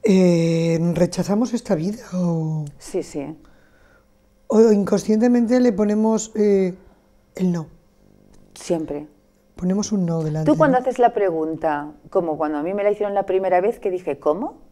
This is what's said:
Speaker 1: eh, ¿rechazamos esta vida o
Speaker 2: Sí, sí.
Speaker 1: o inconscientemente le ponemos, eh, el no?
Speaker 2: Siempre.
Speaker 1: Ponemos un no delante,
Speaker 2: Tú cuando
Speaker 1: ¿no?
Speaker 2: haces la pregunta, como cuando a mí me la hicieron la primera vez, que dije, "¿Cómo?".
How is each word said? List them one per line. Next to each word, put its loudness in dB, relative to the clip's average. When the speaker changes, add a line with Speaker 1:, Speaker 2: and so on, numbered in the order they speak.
Speaker 1:
eh, 4
¿rechazamos 0
esta -2
vida -4
o -2
Speaker 2:
Sí, -8
sí. -10
Speaker 1:
o 4
inconscientemente 2
le 4
ponemos, 0
eh, 2
el 0
no? -6
Speaker 2:
Siempre. -6
Speaker 1:
Ponemos -2
un 0
no -2
delante, -2
Speaker 2:
Tú 2
cuando 4
Speaker 1:
¿no? -2
Speaker 2:
haces -4
la 2
pregunta, -2
como -2
cuando -4
a -4
mí -6
me -4
la 2
hicieron -4
la -2
primera 0
vez, -2
que -4
dije, -6
"¿Cómo?". -4